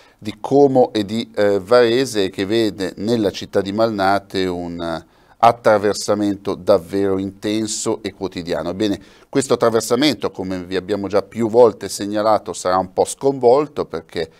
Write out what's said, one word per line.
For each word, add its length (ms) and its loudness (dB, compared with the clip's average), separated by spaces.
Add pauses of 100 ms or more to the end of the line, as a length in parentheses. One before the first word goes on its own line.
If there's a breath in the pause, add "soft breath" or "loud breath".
(220 loud breath)
di 200 -10
Como 500 4
e 140 -2
di, 280 -6
eh, 280 2
Varese 640 2
e 40 -4
che 160 -4
vede 520 -2
nella 340 -2
città 300 -4
di 100 -6
Malnate 760 0
un, 300 -6
eh, 280 -8 (320 soft breath)
attraversamento 1160 2
davvero 640 0
intenso 840 -6
e 100 -8
quotidiano. 580 -6
Ebbene, 280 -2 (300 loud breath)
questo 240 -2
attraversamento, 760 0
come 360 -8
vi 100 -8
abbiamo 320 -4
già 140 0
più 260 -4
volte 400 4
segnalato, 640 -2
sarà 240 -2
un 160 -2
po' 140 0
sconvolto 800 0
perché 440 -8 (100)